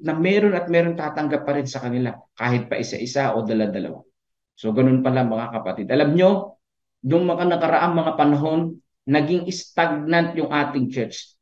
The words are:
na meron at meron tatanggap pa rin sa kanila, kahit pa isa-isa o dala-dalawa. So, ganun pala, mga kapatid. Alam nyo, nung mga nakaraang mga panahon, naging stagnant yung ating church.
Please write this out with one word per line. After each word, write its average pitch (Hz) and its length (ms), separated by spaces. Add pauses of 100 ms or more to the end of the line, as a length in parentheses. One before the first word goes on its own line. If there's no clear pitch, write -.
na 156 80
meron 190 480
at 175 80
meron 170 320
tatanggap 151 480
pa 143 80
rin 139 120
sa 127 120
kanila, 123 320 (240)
kahit 120 320
pa - 80
isa-isa 117 600
o 110 120
dala-dalawa. 101 560 (520)
So, 110 200
ganun 131 240
pala, 131 240
mga 117 320
kapatid. 98 320
Alam 147 280
nyo, 185 160 (760)
nung 170 160
mga 175 240
nakaraang 165 480
mga 160 240
panahon, 156 560 (320)
naging 170 400
stagnant 165 880
yung 156 160
ating 139 400
church. - 500